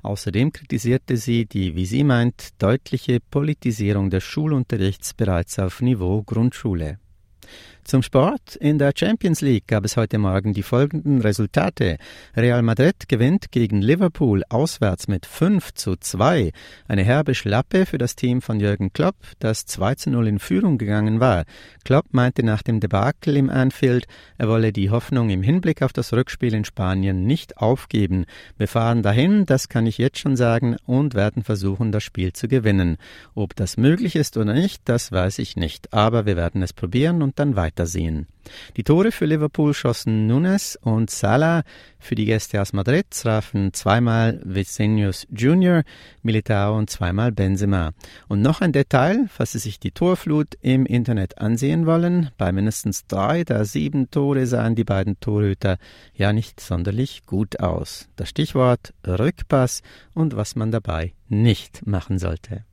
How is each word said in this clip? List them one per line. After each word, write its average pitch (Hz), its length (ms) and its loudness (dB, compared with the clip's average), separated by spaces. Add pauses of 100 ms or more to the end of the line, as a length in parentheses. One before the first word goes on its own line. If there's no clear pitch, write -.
Außerdem 104 520 -2
kritisierte 120 640 -2
sie 117 280 -2
die, 95 300 -4
wie 90 100 -2
sie 127 200 0
meint, 120 540 0
deutliche 123 600 0
Politisierung 107 920 -2
des 92 140 0
Schulunterrichts 127 920 -2
bereits 92 460 -2
auf 92 220 -4
Niveau 107 420 0
Grundschule. 104 760 -2 (840)
Zum 135 180 2
Sport. 175 540 0
In 147 240 2
der 143 160 4
Champions 185 460 0
League 131 260 0
gab 104 180 0
es - 100 -4
heute 110 220 0
Morgen 101 360 0
die 98 100 -2
folgenden 143 580 0
Resultate. 104 760 0 (380)
Real 120 280 2
Madrid 127 440 2
gewinnt 131 440 0
gegen 107 280 2
Liverpool 139 680 2
auswärts 117 580 -2
mit 98 200 -4
fünf 185 480 0
zu 92 200 -4
zwei. 110 560 0 (360)
Eine 98 160 0
herbe 131 320 2
Schlappe 131 500 0
für 143 140 -6
das 123 160 -2
Team 123 260 0
von 110 180 -4
Jürgen 101 320 0
Klopp, - 260 0 (200)
das - 300 -4
zwei 101 260 -2
zu - 160 -4
null 120 180 0
in 101 120 0
Führung 185 400 0
gegangen 107 400 0
war. 104 240 4 (400)
Klopp 139 260 2
meinte 127 320 2
nach 110 220 0
dem 113 160 0
Debakel 117 580 0
im 135 140 2
Anfield, 131 560 2 (320)
er 113 80 0
wolle 110 260 2
die 98 160 0
Hoffnung 117 400 0
im 95 140 0
Hinblick 160 400 2
auf 127 100 0
das - 180 -4
Rückspiel 117 440 0
in 107 100 0
Spanien 95 640 0
nicht - 320 -4
aufgeben. 101 680 0 (320)
„Wir 110 100 0
fahren 117 360 0
dahin, 160 420 4
das - 240 0
kann 113 160 0
ich 113 140 -2
jetzt 123 180 0
schon 139 180 0
sagen, 117 400 2 (120)
und 131 260 0
werden 104 300 0
versuchen, 98 480 -2
das 104 100 0
Spiel 92 320 -4
zu - 140 -6
gewinnen. 101 500 2 (380)
Ob 104 200 -6
das - 220 -4
möglich 165 380 2
ist 151 220 -2
oder 107 180 0
nicht, 180 300 -2
das 120 260 -2
weiß 92 260 0
ich - 180 -8
nicht. - 380 -6
Aber 110 320 2
wir 101 100 2
werden 85 280 -2
es 87 100 -4
probieren 151 480 0
und 135 160 -2
dann 147 180 0
weitersehen.“ 82 200 0 (1040)
Die 110 60 -6
Tore 185 280 4
für - 140 -4
Liverpool 151 480 0
schossen 110 540 0
Nunes 175 540 0
und 113 280 0
Salah. 151 540 2 (360)
Für - 160 -6
die 110 80 -2
Gäste 104 380 -2
aus 98 100 -4
Madrid 117 380 0
trafen 104 640 -2
zweimal 113 720 2
Vinicius 98 840 -2
Junior, 165 520 2 (420)
Militao 107 540 0
und 107 120 -2
zweimal 101 440 -2
Benzema. 95 580 0 (380)
Und 101 120 0
noch 139 200 2
ein 170 100 2
Detail, 147 560 2
falls - 240 -4
Sie - 80 -6
sich - 180 -8
die - 140 -6
Torflut 160 680 0
im 131 240 2
Internet 117 540 -2
ansehen 135 460 0
wollen. 170 520 2
Bei 92 160 0
mindestens 101 540 -2
drei 113 360 0
der 107 220 0
sieben 143 440 -2
Tore 139 360 0
sahen 117 300 0
die 113 100 0
beiden 98 340 -2
Torhüter 101 580 -2 (360)
ja 101 180 0
nicht - 300 -4
sonderlich 98 640 -4
gut 98 340 -4
aus. - 560 -6
Das - 140 -8
Stichwort 127 640 0 (120)
Rückpass 127 760 0 (320)
und 151 240 -2
was - 180 -6
man 110 160 -2
dabei 85 420 -4 (140)
nicht 110 580 0
machen 95 340 -4
sollte. 90 540 -8